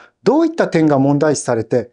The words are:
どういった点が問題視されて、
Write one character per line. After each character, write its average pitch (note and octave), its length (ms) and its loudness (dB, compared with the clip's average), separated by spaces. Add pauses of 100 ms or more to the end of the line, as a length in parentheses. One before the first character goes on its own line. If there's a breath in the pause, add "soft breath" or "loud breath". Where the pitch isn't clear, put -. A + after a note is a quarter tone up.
(240 soft breath)
ど C#4 160 2
う E4 60 2
い D#4 40 -2
っ E4 60 -14
た G3 100 0
点 D#3+ 200 0
が C#3+ 120 2
問 C#3 220 2
題 D3+ 160 0
視 - 60 -10
さ B2 120 -2
れ A2+ 80 -4
て、 A#2 300 -4